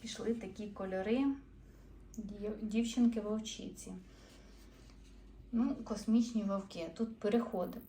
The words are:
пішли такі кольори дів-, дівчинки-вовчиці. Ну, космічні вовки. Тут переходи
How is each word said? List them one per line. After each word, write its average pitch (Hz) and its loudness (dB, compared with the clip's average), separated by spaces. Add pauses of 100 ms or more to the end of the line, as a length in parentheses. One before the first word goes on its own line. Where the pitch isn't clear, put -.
пішли 220 -4
такі 208 -6
кольори 202 0 (920)
дів-, 202 -6
дівчинки-вовчиці. 220 0 (1600)
Ну, 254 2
космічні 220 2
вовки. 190 -2
Тут 226 -2
переходи 208 2